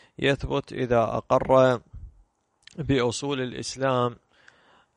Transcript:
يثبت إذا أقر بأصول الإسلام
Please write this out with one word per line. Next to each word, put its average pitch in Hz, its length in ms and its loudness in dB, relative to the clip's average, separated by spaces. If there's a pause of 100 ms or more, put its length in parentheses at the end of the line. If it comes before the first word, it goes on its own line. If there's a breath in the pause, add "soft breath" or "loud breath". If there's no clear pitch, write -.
(200 loud breath)
يثبت 139 540 -2
إذا 120 300 2
أقر 127 760 2 (1000)
بأصول 131 640 -2
الإسلام 123 720 -2 (800 soft breath)